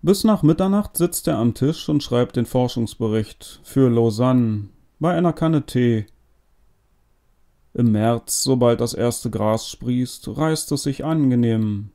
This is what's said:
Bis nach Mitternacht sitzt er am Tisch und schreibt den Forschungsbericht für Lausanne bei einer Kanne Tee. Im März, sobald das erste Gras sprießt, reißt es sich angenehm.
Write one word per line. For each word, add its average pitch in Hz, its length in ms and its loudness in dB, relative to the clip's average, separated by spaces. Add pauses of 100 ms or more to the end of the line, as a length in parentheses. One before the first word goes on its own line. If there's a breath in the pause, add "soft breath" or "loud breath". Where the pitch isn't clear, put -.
Bis 185 220 2
nach 214 220 2
Mitternacht 190 520 2
sitzt 175 300 -2
er 151 120 0
am 117 160 0
Tisch 151 340 -2
und 151 160 0
schreibt 120 320 -2
den 120 100 -2
Forschungsbericht 113 1160 -4
für 131 260 4
Lausanne 117 800 2 (320)
bei 165 120 0
einer 170 200 2
Kanne 160 340 0
Tee. 117 400 0 (1700)
Im 120 160 2
März, 113 540 0
sobald 120 360 2
das 120 140 -4
erste 120 340 -4
Gras 107 400 -2
sprießt, 123 680 -6
reißt 156 340 -2
es 143 140 -4
sich 139 200 -6
angenehm. 117 920 0